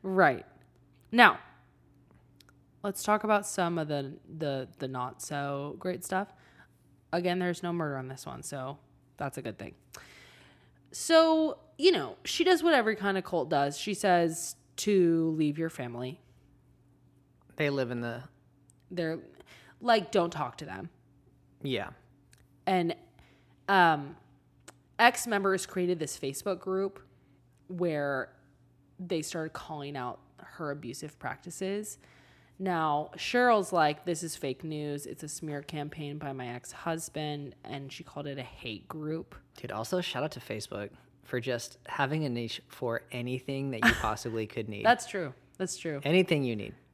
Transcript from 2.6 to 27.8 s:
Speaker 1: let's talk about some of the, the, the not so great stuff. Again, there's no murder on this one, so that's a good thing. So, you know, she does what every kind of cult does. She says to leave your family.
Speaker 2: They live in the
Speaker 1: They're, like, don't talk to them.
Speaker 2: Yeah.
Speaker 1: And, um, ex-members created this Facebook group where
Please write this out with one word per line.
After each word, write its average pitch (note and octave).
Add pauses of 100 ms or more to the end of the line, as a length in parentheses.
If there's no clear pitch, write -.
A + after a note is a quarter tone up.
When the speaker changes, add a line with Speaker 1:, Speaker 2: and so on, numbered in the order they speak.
Speaker 1:
let's G3+
talk G#3
about G#3
some E3+
of D#3
the, C#3+ (240)
the, C#3 (100)
the C#3
not B2+
so C#3+
great F3+
stuff. F#3+ (800)
Again, F3+
there's F3+
no F3
murder D3+
on C3
this C3
one, C3+
so C3+ (380)
that's C#3
a C3
good G#2
thing. - (1160)
So, D#4+ (200)
you F4
know, D3
she -
does E4+
what E4
every A3
kind G3
of F3+
cult D#3
does. C#3+
She -
says E3+ (200)
to E3
leave D3+
your E3
family. B2 (1400)
Speaker 2:
They D3
live C3+
in A#2+
the A#2 (680)
Speaker 1:
They're, E3 (640)
like, A3+
don't E3+
talk D3
to D3+
them. D3 (720)
Speaker 2:
Yeah. A#2+ (760)
Speaker 1:
And, F3 (720)
um, E3 (840)
ex-members G3+
created F3+
this D3+
Facebook F3
group F#3+ (680)
where D3 (680)